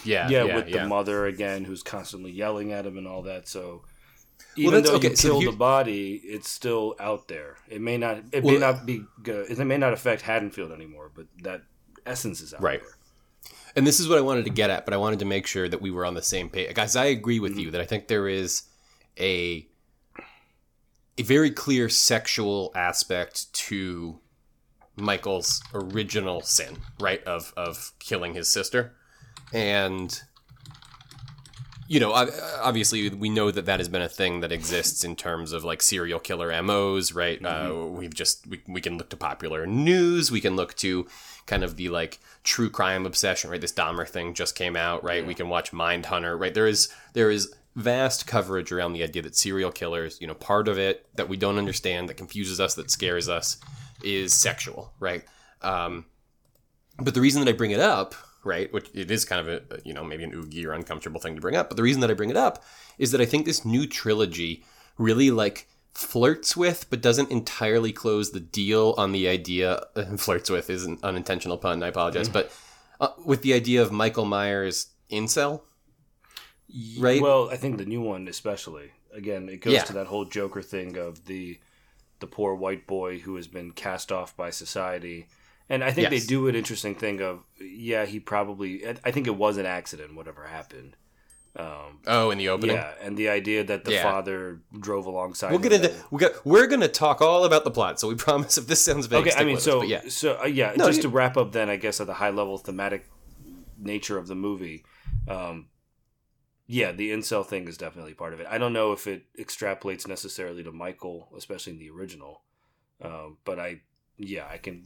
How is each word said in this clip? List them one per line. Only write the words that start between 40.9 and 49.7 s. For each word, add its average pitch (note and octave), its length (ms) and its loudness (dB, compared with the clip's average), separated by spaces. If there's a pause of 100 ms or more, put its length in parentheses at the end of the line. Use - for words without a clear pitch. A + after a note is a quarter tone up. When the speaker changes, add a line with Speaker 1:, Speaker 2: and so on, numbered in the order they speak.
Speaker 1:
kind F#2+ 180 0
of E2 120 -4
the, F2 140 -6
like, E2 300 -4 (240)
true A2+ 260 2
crime F#2+ 360 0
obsession, F#2 440 0
right? F2 120 -6
This F2 120 -4
Dahmer E2+ 340 -2
thing F2 260 -6
just F2 220 -4
came F2 220 -2
out, E2+ 260 -2
right? F2 180 -2
Speaker 2:
Yeah. E2 60 -6
Speaker 1:
We E2+ 80 -4
can F2 140 -6
watch F2 220 -2
Mindhunter, E2+ 680 -2
right? F#2 140 -2
There A2 140 6
is, G#2+ 220 4 (240)
there A2+ 160 6
is G2+ 240 0 (220)
vast B2 520 0
coverage F#2+ 440 0
around F2 220 -2
the E2 100 -2
idea D#2+ 200 -4
that D#2 120 -12
serial F#2+ 360 0